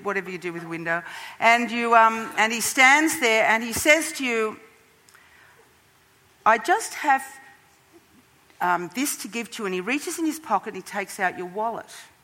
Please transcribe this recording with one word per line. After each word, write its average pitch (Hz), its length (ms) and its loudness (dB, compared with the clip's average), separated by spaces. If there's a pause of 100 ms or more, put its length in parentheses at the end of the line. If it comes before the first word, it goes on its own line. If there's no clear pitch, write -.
whatever 190 260 -4
you 185 80 -8
do 175 140 -8
with 165 120 -10
the 165 40 -12
window, 165 340 -4 (380)
and 233 320 4
you, 233 240 2
um, 226 420 4
and 214 140 2
he 233 80 -4
stands 285 640 4
there 220 240 4
and 226 180 2
he 233 80 -8
says 311 420 2
to 269 120 -6
you, 226 340 -2 (1900)
"I 220 120 6
just 381 380 0
have, 269 280 0 (1400)
um, 175 360 -2
this 285 240 -4
to 233 100 -12
give 220 220 -8
to 233 120 -10
you," 202 40 -4
and 185 60 -4
he 185 60 -4
reaches 285 400 -6
in 330 60 -2
his 311 140 -4
pocket 208 340 -4
and 180 100 -12
he - 80 -18
takes 196 300 -8
out 180 160 -2
your 180 100 -8
wallet. 214 480 -8 (280)